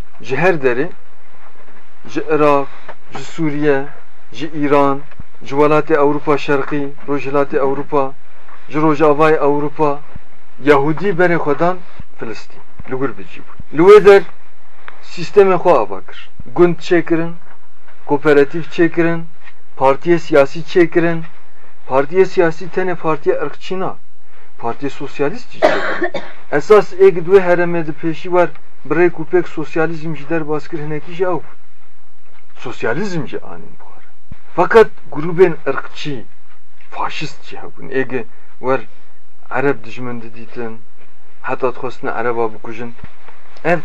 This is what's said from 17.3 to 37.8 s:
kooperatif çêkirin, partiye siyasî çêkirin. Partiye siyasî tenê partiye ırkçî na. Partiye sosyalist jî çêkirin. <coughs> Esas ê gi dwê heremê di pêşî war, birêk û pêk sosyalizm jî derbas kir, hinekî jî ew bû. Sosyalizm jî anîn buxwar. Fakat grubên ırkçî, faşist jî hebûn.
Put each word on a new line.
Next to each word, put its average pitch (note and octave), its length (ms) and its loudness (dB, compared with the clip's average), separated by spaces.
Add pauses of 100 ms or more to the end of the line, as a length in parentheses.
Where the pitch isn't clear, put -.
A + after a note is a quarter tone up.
kooperatif D3 720 2
çêkirin, E3 420 2 (560)
partiye C#3 420 2
siyasî D3+ 420 2
çêkirin. E3 640 2 (640)
Partiye C#3 360 2
siyasî F3 420 0
tenê F#3 280 -2
partiye E3 460 0
ırkçî F#3 400 -2
na. C3 160 -2 (640)
Partiye A#2+ 320 -2
sosyalist - 640 -2
jî - 80 -2
çêkirin. - 640 0 (120)
<coughs> - 180 -2
Esas F#3+ 400 4
ê F#3+ 160 6
gi F3+ 120 2
dwê F#3 280 4
heremê F3 380 2
di D#3+ 60 -2 (100)
pêşî D#3+ 200 -2
war, F3 280 2 (380)
birêk E3+ 240 2
û D#3 200 -2
pêk F3 160 2
sosyalizm D#3+ 680 -2
jî C#3 140 -2
derbas D3+ 380 -2
kir, E3+ 100 -2
hinekî D3+ 340 -2
jî F3 120 -2
ew F3+ 200 0
bû. - 60 -2 (1040)
Sosyalizm C#3 720 -2
jî - 140 -2
anîn E2+ 400 -2
buxwar. - 240 -2 (520)
Fakat G#3+ 320 6 (240)
grubên E3 420 2 (140)
ırkçî, C3+ 560 -2 (640)
faşist - 540 -2
jî - 120 -2
hebûn. G2+ 320 -2